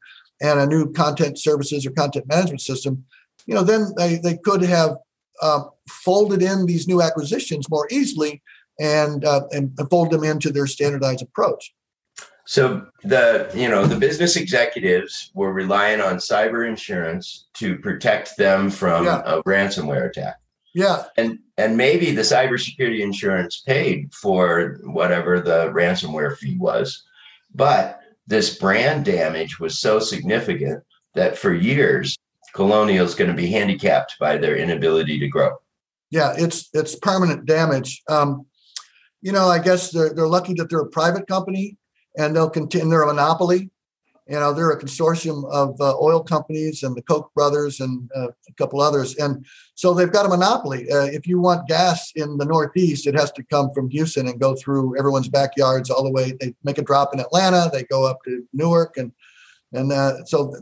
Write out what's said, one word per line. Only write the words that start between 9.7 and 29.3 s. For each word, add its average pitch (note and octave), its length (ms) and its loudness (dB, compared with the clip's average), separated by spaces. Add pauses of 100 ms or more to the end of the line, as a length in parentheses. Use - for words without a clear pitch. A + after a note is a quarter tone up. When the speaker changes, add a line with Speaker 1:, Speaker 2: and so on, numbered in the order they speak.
Speaker 1:
and C#3+ 120 -6
fold E3+ 220 2
them D#3 120 2
into D#3 280 -2
their C#3+ 160 0
standardized C3+ 540 -2
approach. - 520 -4 (720)
Speaker 2:
So - 420 0 (160)
the, A#2 520 2
you A#2+ 140 -2
know, G2 160 4
the - 100 2
business D3 400 2
executives G2 960 -2
were F#2+ 200 -2
relying G2+ 480 0
on F#2 140 0
cyber A#2 520 -2
insurance F#2 880 -8
to F#2+ 220 -4
protect - 600 -4
them G2 320 2
from F2 360 0
Speaker 1:
Yeah. E2+ 200 0
Speaker 2:
a D#2+ 180 -2
ransomware F#2 640 -2
attack. - 260 -10 (380)
Speaker 1:
Yeah. F3+ 300 0 (140)
Speaker 2:
And, A2+ 220 -2 (180)
and A2+ 200 0
maybe D3+ 340 2
the A2 100 0
cybersecurity B2 800 0
insurance G2 640 -4
paid F2 480 0
for F2 680 0
whatever F2 560 0
the E2 320 0
ransomware D#2+ 640 -2
fee C#3+ 200 -6
was, - 460 -2 (500)
but - 460 0 (280)
this G#2 300 -2
brand A#2+ 480 0
damage D#2+ 540 -2